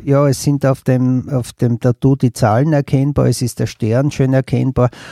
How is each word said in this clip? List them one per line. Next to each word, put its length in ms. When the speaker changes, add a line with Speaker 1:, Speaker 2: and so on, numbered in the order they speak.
Speaker 1:
ja. 200
Speaker 2:
ja, 40
es 160
sind 220
auf 160
dem, 480
auf 240
dem 260
Tattoo 360
die 180
Zahlen 400
erkennbar, 540
es 160
ist 160
der 80
Stern 420
schön 240
erkennbar 560